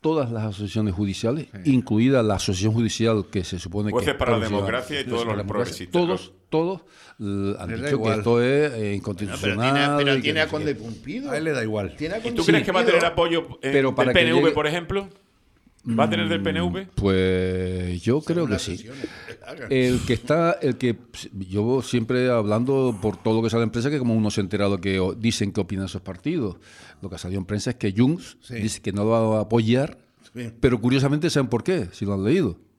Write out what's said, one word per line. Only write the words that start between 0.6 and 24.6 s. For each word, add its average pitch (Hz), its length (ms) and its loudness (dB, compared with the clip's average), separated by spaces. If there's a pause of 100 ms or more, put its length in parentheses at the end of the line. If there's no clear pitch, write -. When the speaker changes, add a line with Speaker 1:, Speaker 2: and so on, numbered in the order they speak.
Speaker 1:
judiciales, 110 500 -2 (180)
Speaker 2:
Sí. 151 80 2
Speaker 1:
incluida 123 520 4
la 104 120 2
asociación 98 380 0
judicial 113 580 2
que 95 120 -2
se 90 160 -8
supone 101 300 -4
que - 20 -4
Speaker 3:
Jueces 123 220 0
Speaker 1:
es - 40 -4
Speaker 3:
para 123 140 2
la 113 60 4 (100)
Speaker 1:
progresista, 101 100 -2
Speaker 3:
Democracia 120 420 -2
y 135 40 -4
Speaker 1:
Jueces 123 80 -8
Speaker 3:
todos 117 140 -2
Speaker 1:
para 117 40 -4
Speaker 3:
los 104 80 -2
Speaker 1:
la 104 60 -4
Democracia, 104 480 -4
Speaker 3:
progresistas, 175 100 2
Speaker 1:
todos, 180 320 -2 (160)
todos, 165 320 -2 (380)
eh, 101 400 -2
han 92 100 -8
Speaker 2:
Les 113 120 -6
da 131 40 -6
Speaker 1:
dicho 143 120 0
que 110 60 0
Speaker 2:
igual. 110 140 2
Speaker 1:
esto 117 240 2
es, 123 60 2
eh, 143 220 2
Speaker 4:
Bueno, 131 120 -10
pero 104 140 -2
Speaker 1:
inconstitucional 101 800 -2
Speaker 4:
tiene, 143 240 2
pero 143 140 2
Speaker 1:
y 139 40 4
que 131 80 0
Speaker 4:
tiene 151 160 0
Speaker 1:
no 156 40 4
Speaker 4:
a - 0 -
Speaker 1:
sé 151 60 -2
qué. 156 80 -6
Speaker 4:
Conde 151 180 -2
Pumpido. 131 560 -10
Speaker 2:
A 147 60 -4
él 151 60 -4
le 160 80 -2
da 131 120 -2
igual. 104 320 -4
Speaker 4:
Tiene 165 200 -6
a - 20 -4
Speaker 3:
¿Y 226 60 -8
Speaker 4:
Conde 151 140 -4
Speaker 3:
tú 165 100 0
crees 170 180 4
que 190 60 -2
va 185 80 2
a 180 40 2
Speaker 4:
Pumpido. 175 160 4
Speaker 3:
tener 170 140 0
apoyo 165 260 2 (220)
en 135 100 -2
Speaker 1:
Pero 135 180 4
Speaker 3:
el - 60 -4
Speaker 1:
para 127 160 2
que - 80 2
Speaker 3:
P - 40 6
N 165 100 2
V, 143 80 6
Speaker 1:
llegue 151 120 6
Speaker 3:
por 151 120 0
ejemplo? 175 420 -2 (920)
¿Va 135 60 6
a - 40 0
tener 107 200 0
del 101 100 0
Speaker 1:
Mm, 98 40 -4
Speaker 3:
P 95 60 0
N 95 120 0
V? 90 340 -2
Speaker 1:
pues 92 1040 0
yo 127 200 2
Speaker 4:
Según - 20 -14
Speaker 1:
creo 165 220 0
que 117 80 -2
Speaker 4:
las 92 80 -2
Speaker 1:
sí. - 160 -6
Speaker 4:
sesiones 131 280 -14 (220)
que - 180 -16
hagan. 127 260 -14
Speaker 1:
El 127 340 4
que 127 80 2
está, 165 380 2 (100)
el 127 160 0
que, 120 180 0 (380)
yo 104 480 0
siempre 123 480 0
hablando 120 720 2
por 101 200 0
todo 110 140 2
lo 113 80 2
que 117 60 2
sale 117 140 2
en 110 60 2
prensa, 120 200 -2
que 147 100 0
como 117 160 2
uno 107 160 2
se 110 100 -2
entera 98 280 0